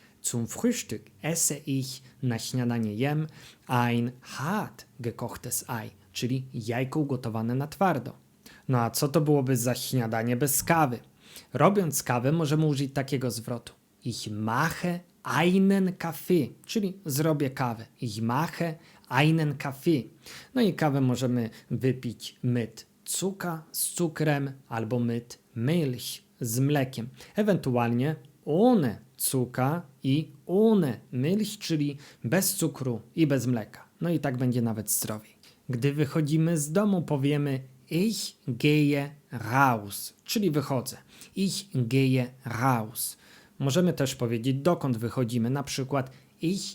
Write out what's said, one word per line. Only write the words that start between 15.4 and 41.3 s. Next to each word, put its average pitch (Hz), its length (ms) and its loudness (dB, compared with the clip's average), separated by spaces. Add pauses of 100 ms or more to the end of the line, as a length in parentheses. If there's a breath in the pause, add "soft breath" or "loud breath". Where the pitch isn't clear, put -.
Kaffee, 165 560 0 (180)
czyli 202 400 -2
zrobię 147 440 0
kawę. 120 360 -4 (140)
Ich 110 220 -6
mache 156 520 -2 (340 loud breath)
einen 151 480 4
Kaffee. 139 520 0 (460 loud breath)
No 254 80 4
i 196 120 4
kawę 139 260 2
możemy 123 500 2 (200 loud breath)
wypić 123 720 -4
mit 120 420 -2 (200)
Zucker, 175 520 -4 (140)
z - 160 -4
cukrem 151 640 0 (160)
albo 117 320 -2
mit 117 380 -4 (180)
Milch, 131 640 -2 (180)
z 117 200 -2
mlekiem. 135 480 0 (280 loud breath)
Ewentualnie 135 800 2 (280)
ohne 165 540 4 (200)
Zucker 131 640 0 (200)
i 139 300 0 (140)
ohne 185 540 4 (120)
Milch, 180 460 0
czyli 147 380 -2 (280 loud breath)
bez 180 300 2
cukru 127 460 -2 (160)
i 160 100 4
bez 135 200 2
mleka. 120 420 -4 (120)
No 165 100 -2
i 160 100 0
tak 139 160 -2
będzie 123 260 2
nawet 110 280 -2
zdrowiej. - 480 -6 (300 loud breath)
Gdy 127 240 0
wychodzimy 156 640 0
z 147 140 -4
domu, 196 300 2
powiemy 143 580 0 (300)
ich 190 260 0 (320)
gehe 143 640 4 (200)
raus, 113 840 0 (100)
czyli 202 260 0
wychodzę. 139 460 -2 (400 loud breath)